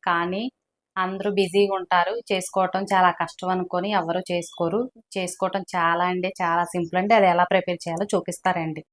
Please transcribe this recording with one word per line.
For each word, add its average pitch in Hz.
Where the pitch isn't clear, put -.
కానీ 175
అందరూ 196
బిజీగా 196
ఉంటారు, 180
చేసుకోవటం 190
చాలా 190
కష్టం 180
అనుకొని 180
ఎవరు 170
చేసుకోరు. 175
చేసుకోవటం 185
చాలా 170
అంటే 185
చాలా 170
సింపుల్ 175
అండి. 208
అది 196
ఎలా 175
ప్రిపేర్ 180
చేయాలో 175
చూపిస్తారండి. 170